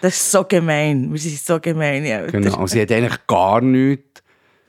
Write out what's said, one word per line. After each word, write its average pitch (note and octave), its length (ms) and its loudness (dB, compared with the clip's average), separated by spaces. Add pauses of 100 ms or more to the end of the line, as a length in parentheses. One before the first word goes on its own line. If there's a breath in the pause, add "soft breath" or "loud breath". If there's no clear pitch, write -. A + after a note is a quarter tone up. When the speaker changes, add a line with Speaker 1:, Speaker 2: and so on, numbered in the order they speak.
Speaker 1:
Das F3+ 140 0
ist - 160 -2
so F#3 140 2
gemein. D3+ 680 0
Wir D3+ 60 -6
sind D3 200 -8
so E3 220 -2
gemeine D3+ 480 -2
Eltern. G#2 340 -2
Speaker 2:
Genau. G2 180 0
Und F#2+ 80 -2
sie A2 120 2
hat G#2+ 100 0
eigentlich A#2 360 0
gar G2 340 2
nichts. C3 640 0 (460)